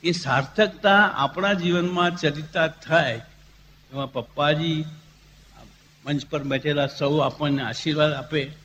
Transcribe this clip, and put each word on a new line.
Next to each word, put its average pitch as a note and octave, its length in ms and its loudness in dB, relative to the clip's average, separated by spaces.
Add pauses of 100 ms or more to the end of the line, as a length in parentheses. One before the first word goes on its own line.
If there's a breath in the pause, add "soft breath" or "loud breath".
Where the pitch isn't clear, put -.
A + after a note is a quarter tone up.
એ E3 100 0
સાર્થકતા E3+ 880 2 (140)
આપણા F3+ 380 0
જીવનમાં F3 600 0
ચરિતાર્થ D#3 640 -2
થાય C#3+ 400 0 (680)
એવા C3+ 220 -8
પપ્પાજી D3+ 720 0 (1200)
મંચ C#3+ 240 -4
પર D3+ 180 -6
બેઠેલા C#3 440 0
સૌ C#3+ 300 -2
આપણને C#3 440 0
આશીર્વાદ D3+ 500 0
આપે C#3 300 -4 (220)